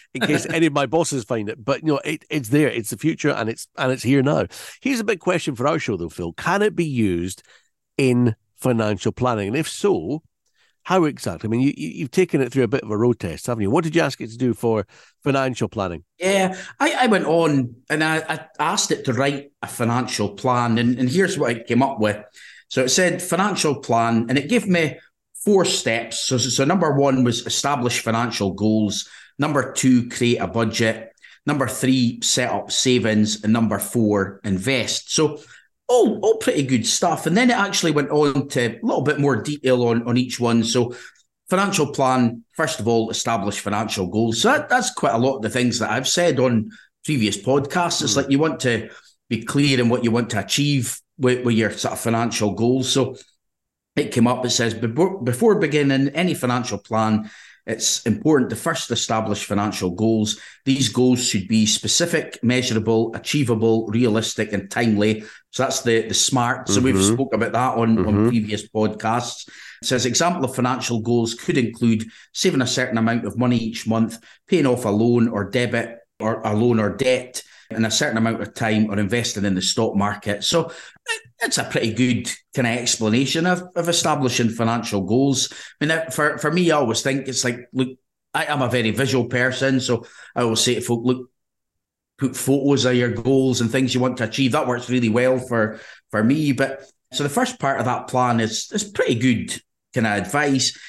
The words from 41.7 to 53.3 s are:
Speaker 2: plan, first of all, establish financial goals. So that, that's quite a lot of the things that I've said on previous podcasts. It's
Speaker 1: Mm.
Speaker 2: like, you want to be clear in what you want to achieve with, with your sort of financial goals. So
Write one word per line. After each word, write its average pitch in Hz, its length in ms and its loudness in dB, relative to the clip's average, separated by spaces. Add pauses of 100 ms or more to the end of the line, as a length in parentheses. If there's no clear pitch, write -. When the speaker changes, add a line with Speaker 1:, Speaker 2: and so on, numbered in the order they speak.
Speaker 2:
plan, 127 580 0
first 156 300 -4
of 104 80 -2
all, 113 200 2
establish 101 520 -4
financial 101 460 -4
goals. 113 340 0
So 214 80 4
that, 269 180 0
that's 247 260 0
quite - 200 0
a 113 40 2
lot 131 200 2
of 110 60 -6
the 110 60 -4
things 123 300 0
that 107 100 -2
I've 135 160 -2
said 165 360 2
on 117 300 2 (340)
previous 110 320 0
podcasts. 143 680 0
It's - 120 -2
Speaker 1:
Mm. - 20 0
Speaker 2:
like, - 120 0
you 139 80 4
want 151 220 0
to 113 300 -2 (400)
be 113 160 -4
clear 143 340 2
in 120 80 4
what 117 160 2
you 113 80 2
want 117 200 0
to 101 120 -2
achieve 143 560 -2 (180)
with, 123 280 2
with 120 100 2
your 107 160 2
sort - 220 -4
of - 80 -8
financial 113 520 0
goals. 123 380 0
So 127 240 2 (800)